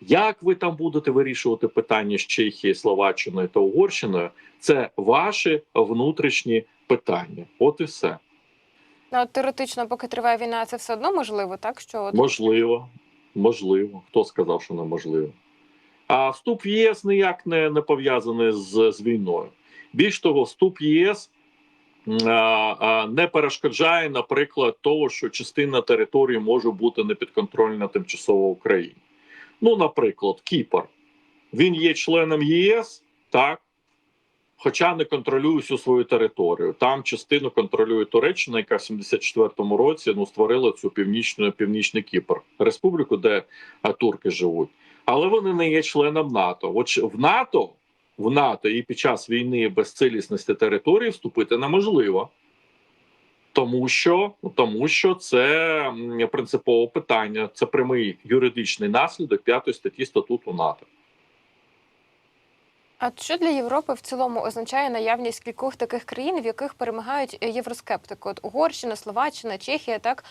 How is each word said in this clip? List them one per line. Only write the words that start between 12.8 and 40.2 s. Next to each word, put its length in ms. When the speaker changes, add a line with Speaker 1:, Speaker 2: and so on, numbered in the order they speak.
Speaker 1:
Можливо. 720
Хто 160
сказав, 380
що 120
неможливо? 540
А 240
вступ 340
в 40
Є 220
С 140
ніяк 420
не, 240
не 100
пов'язаний 720
з, 400
з 100
війною. 460
Більш 280
того, 220
вступ 380
в 20
Є 280
С, 200
м, 100
а, 520
а, 260
не 200
перешкоджає, 840
наприклад, 680
того, 280
що 200
частина 520
території 580
може 320
бути 340
непідконтрольна 840
тимчасово 600
Україні. 480
Ну, 160
наприклад, 680
Кіпр. 380
Він 220
є 200
членом 480
Є 360
С, 240
так? 300
Хоча 320
не 100
контролює 520
всю 220
свою 260
територію. 760
Там 240
частину 480
контролює 540
Туреччина, 540
яка 180
в 40
сімдесят 420
четвертому 540
році, 400
ну, 100